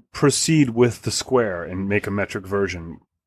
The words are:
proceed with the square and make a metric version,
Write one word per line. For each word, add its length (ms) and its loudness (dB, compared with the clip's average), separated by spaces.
proceed 580 2
with 320 2
the 80 -4
square 540 -2
and 240 -6
make 180 0
a 40 -6
metric 360 -4
version, 540 -4